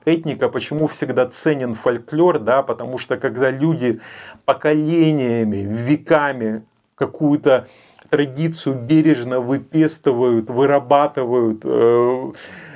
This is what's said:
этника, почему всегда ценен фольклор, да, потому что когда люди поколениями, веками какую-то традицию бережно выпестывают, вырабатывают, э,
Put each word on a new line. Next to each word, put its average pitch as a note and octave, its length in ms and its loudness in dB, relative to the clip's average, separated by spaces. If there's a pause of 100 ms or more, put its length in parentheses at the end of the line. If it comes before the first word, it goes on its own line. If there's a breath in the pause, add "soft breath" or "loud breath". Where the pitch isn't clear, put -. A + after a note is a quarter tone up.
этника, D#3 440 0
почему D3+ 380 -4
всегда B2+ 380 -2
ценен B2+ 500 -4
фольклор, D3+ 640 0
да, A#2+ 240 2
потому B2 340 -6
что - 180 -6
когда C3 340 -2
люди C3 520 -2 (420 loud breath)
поколениями, D3 1200 0 (220)
веками C3+ 760 -2 (320)
какую-то C#3+ 680 0 (440 loud breath)
традицию D3 680 -2
бережно B2+ 640 2
выпестывают, B2+ 1120 0
вырабатывают, B2+ 1120 2
э, B2 680 2 (440 loud breath)